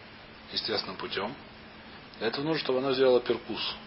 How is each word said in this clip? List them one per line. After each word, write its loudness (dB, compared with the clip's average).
естественным -2
путем. -4
Для 0
этого -2
нужно, 0
чтобы 2
оно 2
сделало 8
перкус. -2